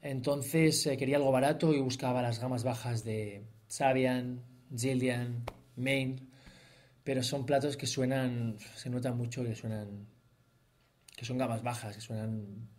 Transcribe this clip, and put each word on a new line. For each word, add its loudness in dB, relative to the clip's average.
Entonces, 4
eh, 2
quería 2
algo 4
barato 6
y 4
buscaba 0
las 0
gamas -2
bajas -2
de -4
Sabian, 2
Zildjian, 0
Main, -2
pero 0
son -2
platos 2
que -4
suenan, 0
se -8
nota -2
mucho -2
que -2
suenan, -6
que -12
son -4
gamas 0
bajas, -6
que -14
suenan -8